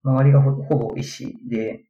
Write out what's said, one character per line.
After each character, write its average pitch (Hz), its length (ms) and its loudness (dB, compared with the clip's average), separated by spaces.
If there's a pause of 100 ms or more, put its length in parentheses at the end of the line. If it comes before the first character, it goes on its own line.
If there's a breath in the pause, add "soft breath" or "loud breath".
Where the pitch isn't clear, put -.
周 131 220 2
り 143 80 6
が 139 80 6
ほ-、 135 100 2 (120)
ほ - 120 -2
ぼ - 220 -4
医 - 60 -8
師 - 340 -14 (100)
で 110 420 -6